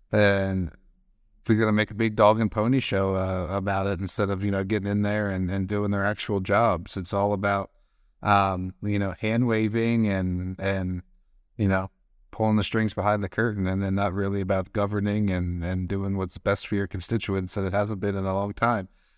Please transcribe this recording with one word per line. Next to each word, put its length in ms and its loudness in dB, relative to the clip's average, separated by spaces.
and 600 4
they're 120 4
gonna 160 4
make 200 2
a 40 -12
big 200 0
dog 240 6
and 120 2
pony 280 2
show, 360 0
uh, 340 -2
about 380 -2
it 120 -2
instead 300 -2
of, 140 -4
you 80 0
know, 120 0
getting 260 -2
in 120 0
there 280 0
and, 220 -2
and 160 -2
doing 240 0
their 140 0
actual 340 -2
jobs. 580 0
It's 160 -6
all 200 2
about, 380 -2
um, 580 2
you 180 -2
know, 200 -2
hand 280 0
waving 600 2
and, 520 -2
and, 420 -2
you 100 2
know, 220 2
pulling 260 2
the 60 4
strings 300 0
behind 300 2
the 60 -4
curtain, 380 0
and 140 0
then 140 0
not 180 0
really 280 -2
about 320 -2
governing 560 0
and, 340 -2
and 240 -2
doing 300 -2
what's 200 -4
best 300 0
for 80 -2
your 120 0
constituents. 680 -4
And 100 -2
it 80 -2
hasn't 280 -2
been 140 -2
in 100 -4
a 80 -2
long 200 -2
time. 360 0